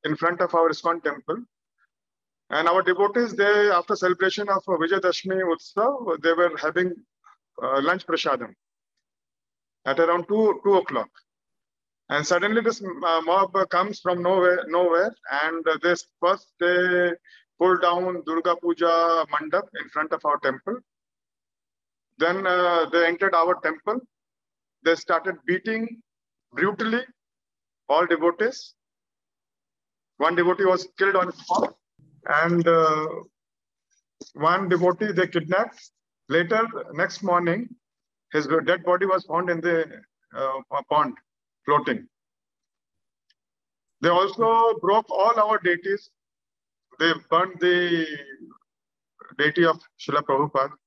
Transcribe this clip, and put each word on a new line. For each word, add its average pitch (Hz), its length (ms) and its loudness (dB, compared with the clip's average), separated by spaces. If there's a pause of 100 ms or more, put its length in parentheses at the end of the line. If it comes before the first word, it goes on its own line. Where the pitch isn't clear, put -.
in 156 120 -4
front 170 260 -2
of 175 140 -2
our 165 140 4
iskcon 170 340 -4
temple. 151 340 -6 (1120)
And 160 180 0
our 180 160 2
devotees, 202 500 0
they, 208 380 2
after 175 240 0
celebration 185 520 -2
of, 196 200 -2
uh, 185 100 0
Vijay 170 240 -2
Dashmi 185 420 -2
Utsav, 196 800 -4
they 165 120 2
were 170 240 2
having, 170 360 -2 (680)
uh, 135 200 0
lunch 175 260 -2
prasadam 131 460 -4 (1300)
at 135 140 0
around 170 280 2
two, 214 360 2
two 196 120 4
o'clock. 131 340 -2 (1000)
And 147 160 -2
suddenly 202 360 0
this, 220 200 -4
uh, 165 400 -2
mob 190 320 0 (160)
comes 196 300 -2
from 180 220 -2
nowhere, 180 460 2
nowhere, 175 460 2 (300)
and, 160 240 -4
uh, 160 140 0
they, 175 140 2 (240)
first 185 280 -2 (120)
they 180 520 2 (480)
pulled 180 220 4
down 180 440 -2
Durga 165 300 0
Puja 165 760 0
mandap 156 320 -2 (180)
in - 80 -14
front 151 220 -4
of 156 140 -6
our 147 140 2
temple. 143 380 -4 (1400)
Then, 180 280 0
uh, 175 460 2
they 170 160 4
entered 180 260 0
our 175 280 4
temple. 185 380 -4 (840)
They 165 120 4
started 175 400 -2 (100)
beating 220 560 -4 (500)
brutally 208 520 -2 (840)
all 160 180 2
devotees. 170 680 -2 (1400)
One 160 180 2
devotee 175 300 2
was 185 220 2 (100)
killed 196 180 0
on 180 160 0
spot, - 440 -4 (500)
and, 165 420 2
uh, 160 400 2 (1300)
one 175 340 0
devotee 180 460 0
they 180 140 0
kidnapped. 180 640 -4 (380)
Later, 175 360 0 (280)
next 175 300 -4
morning, 175 460 0 (640)
his 151 160 -2 (180)
dead 175 180 0
body 180 220 0
was 185 200 0
found 175 240 -4
in 165 120 -4
the, 165 400 -2 (340)
uh, 135 540 -6
pond, 147 260 0 (500)
floating. 147 420 0 (1900)
They 160 80 2
also 220 680 2
broke 202 300 0
all 220 300 2
our 214 200 2
deities. 175 500 -4 (880)
They 165 120 2 (180)
burned 180 300 0
the 175 460 2 (1300)
deity 151 280 2
of 160 160 0 (180)
Srila 147 240 -2
Prabhupada. 143 480 -2 (160)